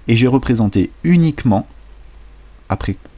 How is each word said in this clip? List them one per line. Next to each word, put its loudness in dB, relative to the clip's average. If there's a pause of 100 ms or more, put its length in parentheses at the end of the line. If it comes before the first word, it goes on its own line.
et 2
j'ai 2
représenté 0 (140)
uniquement, 0 (1000)
après -4 (220)